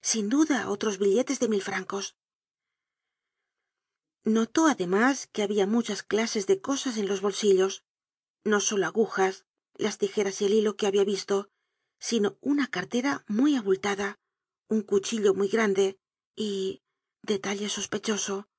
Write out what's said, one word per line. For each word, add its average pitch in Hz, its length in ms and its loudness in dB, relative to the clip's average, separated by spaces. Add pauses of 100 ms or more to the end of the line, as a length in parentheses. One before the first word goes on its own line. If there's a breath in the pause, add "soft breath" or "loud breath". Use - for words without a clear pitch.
Sin 214 280 -2
duda, 262 420 2
otros 202 280 -2
billetes 214 420 2
de 240 80 0
mil 202 140 0
francos. 190 540 -8 (2000)
Notó 226 440 2
además 226 680 0
que 214 100 -2
había 202 240 0
muchas 220 360 -2
clases 220 440 -2
de 190 140 2
cosas 269 360 -4
en 208 100 -2
los 196 140 -2
bolsillos, 190 640 2 (600)
no 208 160 2
solo 196 260 -2
agujas, 190 600 0 (280)
las - 240 -4
tijeras 196 420 -2
y 208 60 0
el 196 80 4
hilo 208 220 2
que 214 100 0
había 196 180 4
visto, 196 460 -2 (480)
sino 208 420 0
una 277 280 0
cartera 247 600 -4
muy 262 280 4
abultada, 202 600 -2 (500)
un 220 140 0
cuchillo 202 520 2
muy 196 140 0
grande 196 500 2 (380)
y, 196 460 -6 (400)
detalle 196 460 -4
sospechoso 202 800 -4 (100)